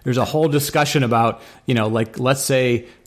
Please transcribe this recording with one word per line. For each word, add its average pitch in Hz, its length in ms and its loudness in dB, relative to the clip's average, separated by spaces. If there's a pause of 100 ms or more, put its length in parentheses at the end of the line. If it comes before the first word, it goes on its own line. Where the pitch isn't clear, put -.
there's 123 140 -2
a 120 60 0
whole 156 240 0
discussion 143 540 0
about, 117 380 2 (240)
you 127 100 -2
know, 110 140 0
like, 110 300 -2
let's 135 240 0
say 123 420 0 (220)